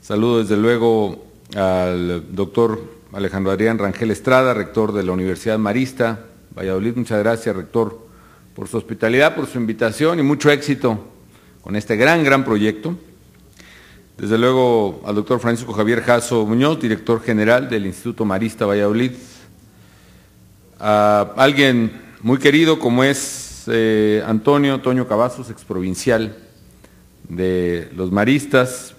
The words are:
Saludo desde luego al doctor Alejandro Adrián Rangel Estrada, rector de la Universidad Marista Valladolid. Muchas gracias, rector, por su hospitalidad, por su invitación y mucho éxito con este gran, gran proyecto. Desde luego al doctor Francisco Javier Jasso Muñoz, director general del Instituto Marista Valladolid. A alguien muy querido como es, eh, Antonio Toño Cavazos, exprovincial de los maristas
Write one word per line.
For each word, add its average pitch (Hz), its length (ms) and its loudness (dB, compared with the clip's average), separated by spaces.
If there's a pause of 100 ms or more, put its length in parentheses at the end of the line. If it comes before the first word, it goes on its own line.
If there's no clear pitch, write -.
Saludo 113 360 0
desde 107 180 0
luego 113 680 2 (300)
al 90 720 0
doctor 104 500 0 (320)
Alejandro 98 380 -4
Adrián 107 260 0
Rangel 101 360 -2
Estrada, 127 420 2
rector 104 380 -2
de 104 100 -2
la 90 80 -2
Universidad 92 480 -2
Marista 113 680 -2 (300)
Valladolid. 95 380 -4
Muchas 117 240 -2
gracias, 110 380 0
rector, 107 500 -4 (480)
por 101 140 -12
su - 80 -8
hospitalidad, 120 580 0
por 139 140 -6
su - 100 -8
invitación 117 640 -2
y - 20 0
mucho 147 260 0
éxito 131 560 -2 (560)
con - 140 -10
este 107 220 -2
gran, 156 260 4
gran 139 220 4
proyecto. 110 520 -2 (1200)
Desde 107 220 0
luego 120 680 2
al 104 120 -4
doctor 117 240 -2
Francisco 117 320 -2
Javier 110 320 0
Jasso 117 420 2
Muñoz, 135 320 0
director 113 420 -2
general 117 480 2
del 107 160 -4
Instituto 110 400 -6
Marista 107 400 -2
Valladolid. 104 460 0 (1700)
A 104 580 2
alguien 131 540 4 (320)
muy 123 160 2
querido 156 400 4
como 123 240 2
es, - 640 -2
eh, 107 580 2
Antonio 135 560 2
Toño 127 280 0
Cavazos, 120 420 -2
exprovincial 107 840 -4 (920)
de 87 680 -2
los 92 160 -4
maristas 127 880 0